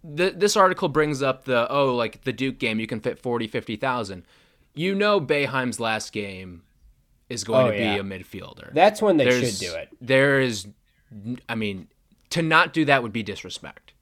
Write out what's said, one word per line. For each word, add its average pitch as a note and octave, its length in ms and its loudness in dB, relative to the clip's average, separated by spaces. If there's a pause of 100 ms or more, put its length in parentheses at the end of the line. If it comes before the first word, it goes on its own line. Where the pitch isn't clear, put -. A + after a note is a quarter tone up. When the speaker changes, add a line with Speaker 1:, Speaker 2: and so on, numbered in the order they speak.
(160)
Speaker 1:
th-, F#3 200 0
this G3+ 200 2
article F#3 320 4
brings D3 340 0
up C3 220 -2
the, B2+ 260 2
oh, C3+ 240 2
like, A2+ 300 -4
the B2+ 80 -4
Duke B2+ 260 -4
game, A2 220 -2
you A2 60 -6
can A2+ 140 -8
fit A#2 180 -6
forty, A#2 280 -4
fifty A2 300 -6
thousand. G#2+ 480 -6 (500)
You F#3 200 -2
know G3+ 260 2
Boeheim's C3 600 -2
last A2 320 -4
game F#2 500 -10 (680)
is A#2 160 -8
going B2+ 220 4
Speaker 2:
Oh, A2+ 40 2
Speaker 1:
to G#2 60 -2
be G2 80 -2
Speaker 2:
yeah. G#2 120 0
Speaker 1:
a G2 60 -2
midfielder. F#2+ 720 -14
Speaker 2:
That's G3+ 300 4
when G3 160 4
they C3 60 6
Speaker 1:
There's, A#2+ 340 2
Speaker 2:
should F#2 100 -6
do E2 60 -8
it. E2 140 -10 (120)
Speaker 1:
there C3+ 400 4
is, G#2+ 260 -2 (460)
n-, A2 360 -10
I A#2 60 -4
mean, G2+ 340 -4 (420)
to E3+ 120 0
not D#3+ 300 4
do D#3 140 2
that C#3 160 4
would A2+ 100 -8
be A2+ 100 -4
disrespect - 800 -12